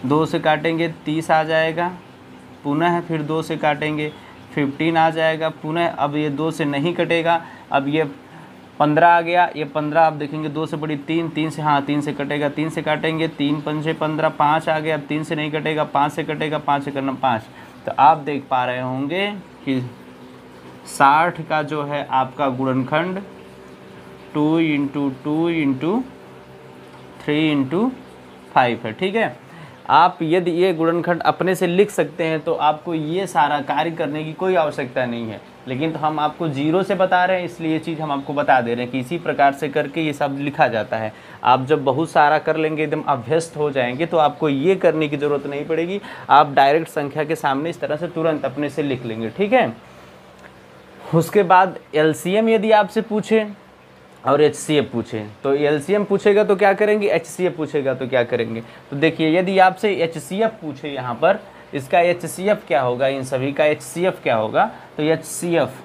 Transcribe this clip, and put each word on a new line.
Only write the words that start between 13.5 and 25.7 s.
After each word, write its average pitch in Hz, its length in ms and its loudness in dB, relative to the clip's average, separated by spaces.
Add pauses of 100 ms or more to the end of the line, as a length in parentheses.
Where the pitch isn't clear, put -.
पंचे 151 340 -4
पन्द्रह, 156 360 -2
पाँच 156 380 0
आ 156 100 0
गया, 156 160 -2
अब 151 140 -6
तीन 151 160 -2
से 160 100 -4
नहीं 151 180 -4
कटेगा, 151 340 -2
पाँच 147 260 0
से 160 120 -4
कटेगा, 151 360 -4
पाँच 143 280 -2
एकम 135 280 -2
पाँच। 123 260 0 (440)
तो - 120 -4
आप 151 200 8
देख 143 320 -4
पा 127 140 0
रहे 123 160 -2
होंगे 139 460 -4 (380)
कि 131 160 0 (1080)
साठ 160 600 4
का 156 160 0
जो 147 200 -4
है 143 280 -6
आपका 131 380 0
गुणनखंड 135 680 -2 (1120)
टू 151 240 2
इंटू 143 500 0 (160)
टू 156 260 0
इंटू 156 520 0 (1160)